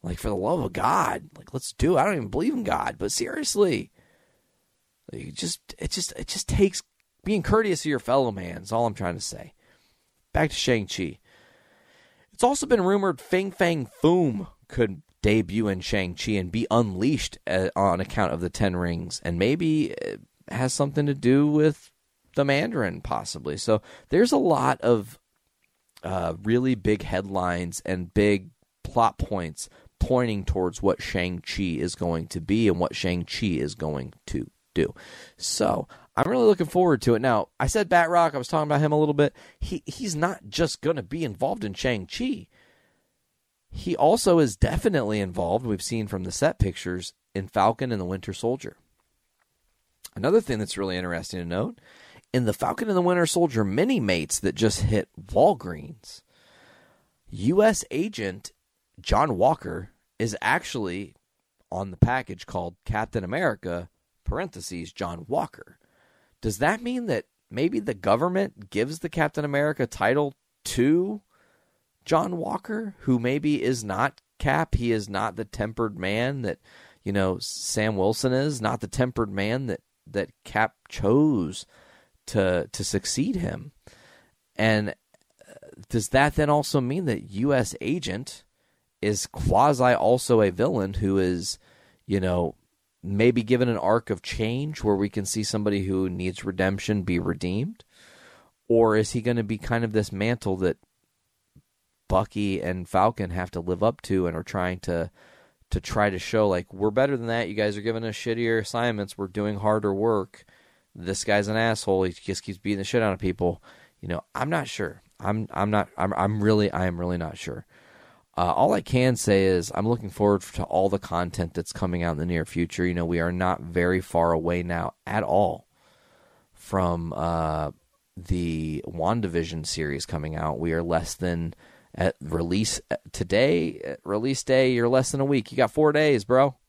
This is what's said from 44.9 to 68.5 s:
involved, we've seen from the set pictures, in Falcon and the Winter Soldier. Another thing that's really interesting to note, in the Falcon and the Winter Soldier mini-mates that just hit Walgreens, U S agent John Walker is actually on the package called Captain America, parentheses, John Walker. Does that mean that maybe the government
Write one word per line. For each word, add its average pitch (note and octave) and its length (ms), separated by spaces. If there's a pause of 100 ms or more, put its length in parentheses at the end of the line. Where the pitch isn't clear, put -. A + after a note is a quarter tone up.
involved, F#2 440
we've G#2 160
seen A2 260
from F#2 180
the - 80
set - 260
pictures, F2+ 540 (200)
in F#2+ 140
Falcon A2+ 460
and G2+ 80
the F2+ 40
Winter F#2 280
Soldier. B2 420 (1400)
Another D#3+ 240
thing A#2+ 180
that's G2+ 180
really F#2+ 200
interesting F2+ 420
to F2 60
note, G2+ 340 (540)
in B2+ 100
the G#2+ 100
Falcon - 360
and F#3+ 80
the F3+ 40
Winter F3 240
Soldier D3+ 380
mini-mates G#2 760
that F#2+ 140
just A2 260
hit G#2 260 (200)
Walgreens, A#2 920 (1080)
U E3 340
S A3 280
agent A2+ 600 (480)
John A2+ 380
Walker G2 540 (280)
is A2 220
actually G2+ 760 (560)
on F#2+ 200
the F#2 60
package A#2+ 480
called F2 380
Captain A2 400
America, F#2 680 (360)
parentheses, F#2 640
John E2+ 380
Walker. - 480 (640)
Does G#2+ 160
that F3 240
mean A#3+ 240
that C3 200 (240)
maybe C3+ 300
the A2 140
government A#2+ 760